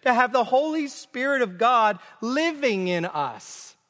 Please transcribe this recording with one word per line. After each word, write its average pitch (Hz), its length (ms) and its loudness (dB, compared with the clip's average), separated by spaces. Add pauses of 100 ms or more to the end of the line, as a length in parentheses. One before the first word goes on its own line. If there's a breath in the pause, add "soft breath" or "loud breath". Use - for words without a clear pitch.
to 254 120 4
have 240 180 2
the 254 120 4
Holy 294 440 0
Spirit 269 560 -4
of 180 160 -6
God 220 400 4 (220 loud breath)
living 262 680 0
in 175 180 0
us. - 680 -8 (140)